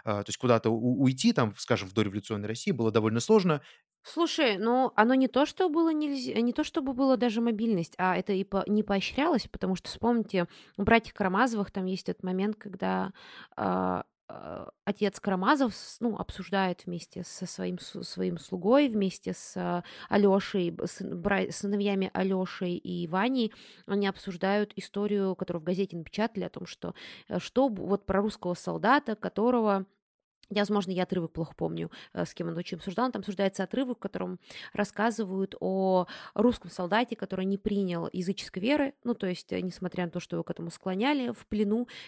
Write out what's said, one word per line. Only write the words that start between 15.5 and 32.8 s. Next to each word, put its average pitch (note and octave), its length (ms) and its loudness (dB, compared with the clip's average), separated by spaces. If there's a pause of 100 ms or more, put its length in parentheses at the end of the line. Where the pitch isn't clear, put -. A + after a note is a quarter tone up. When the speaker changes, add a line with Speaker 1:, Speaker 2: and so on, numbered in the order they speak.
Speaker 2:
с-, - 260 -10
ну, A3+ 180 -2
обсуждает F#3 640 -2
вместе F3+ 400 -10
со - 220 -10
своим F3+ 320 -4
с-, - 260 -12
своим F3+ 320 -4
слугой, G#3+ 540 2
вместе G3 420 -2
с, - 240 -10
а, F3 260 -2 (280)
Алёшей, G3 600 4
б-, E3+ 160 -4
сын-, F#3+ 320 -6
бра-, F#3+ 320 0
сыновьями G3+ 600 0
Алёшей F#3 640 -2
и F3 300 -6
Ваней, A3 480 0 (320)
они G3+ 200 0
обсуждают G3 680 0
историю, G3 580 0
которую E3+ 280 -6
в - 20 -10
газете F3+ 320 0
напечатали, F#3 480 -4
о E3 60 -8
том, - 160 -12
что, - 280 -10 (340)
э, F3+ 100 -2
что C4 320 2
б-, F#3+ 120 -6
вот G3 220 0
про F#3+ 160 2
русского G3+ 320 -2
солдата, G3+ 640 0
которого, G#3+ 720 2 (640)
я, G3+ 120 2
возможно, G3 300 0
я F3+ 120 0
отрывок F3 280 -2
плохо D#3+ 240 -6
помню, E3 340 -4 (240)
э, F3 120 -2
с - 80 -8
кем E3+ 140 -6
он E3 100 -6
очень F3+ 200 -8
обсуждал, G3 280 -2